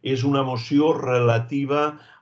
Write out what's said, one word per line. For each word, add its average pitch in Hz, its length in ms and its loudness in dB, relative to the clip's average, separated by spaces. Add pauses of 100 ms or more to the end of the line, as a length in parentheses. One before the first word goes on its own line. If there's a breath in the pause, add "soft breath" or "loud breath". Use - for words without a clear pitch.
és 127 240 -2
una 139 160 2
moció 143 500 0
relativa 131 1040 0 (240 loud breath)